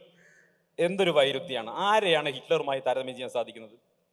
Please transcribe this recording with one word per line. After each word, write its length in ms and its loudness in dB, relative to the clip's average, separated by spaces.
എന്തൊരു 300 2
വൈരുദ്ധ്യമാണ്. 600 0
ആരെയാണ് 600 2
ഹിറ്റ്ലറുമായി 500 -2
താരതമ്യം 360 -2
ചെയ്യാൻ 140 -10
സാധിക്കുന്നത്? 420 -8